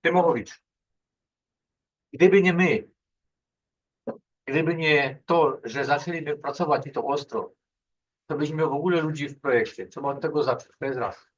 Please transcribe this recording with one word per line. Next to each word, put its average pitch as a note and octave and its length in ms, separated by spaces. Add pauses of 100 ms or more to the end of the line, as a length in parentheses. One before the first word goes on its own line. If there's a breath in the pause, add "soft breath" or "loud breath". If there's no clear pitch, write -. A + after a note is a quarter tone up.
Tymochowicz. E3 600 (1500)
Gdyby F3+ 280
nie F3+ 120
my, E3+ 340 (1600)
gdyby D#3+ 300
nie D3 500
to, E3 380
że A#2+ 220
zaczęliby D3 520
pracować C#3+ 500
i C#3 40
to B2 120
ostro, C#3 500 (720)
to D3 100
byśmy D#3 300
w C3+ 60
ogóle E3+ 280
ludzi D3 280
w - 100
projekcie. A#2 480
Trzeba C#3 220
od C#3 120
tego D3 220
zacząć. - 360
To C#3 60
jest C3 140
raz. G2+ 280 (100)